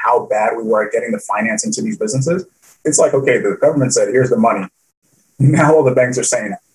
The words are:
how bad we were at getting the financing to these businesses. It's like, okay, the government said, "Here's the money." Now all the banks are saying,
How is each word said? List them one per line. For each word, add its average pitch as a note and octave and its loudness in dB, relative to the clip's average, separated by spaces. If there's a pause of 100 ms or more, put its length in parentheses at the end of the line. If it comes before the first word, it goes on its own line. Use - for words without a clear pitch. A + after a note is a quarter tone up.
how A#2+ 0
bad A2 -2
we A2+ -6
were G#2+ 0
at G#2+ -10
getting A#2 -2
the G#2+ -4
financing G#2+ -4
to - -6
these - -4
businesses. C3 -2 (400)
It's D3+ 0
like, - 2
okay, C3 2
the G2+ -2
government C#3 2
said, G#2+ 0
"Here's B2+ 2
the A2+ 2
money." G#2+ 0 (720)
Now D3+ 4
all D#3 6
the C3 2
banks B2+ 0
are A#2+ -2
saying, G#2+ -4 (200)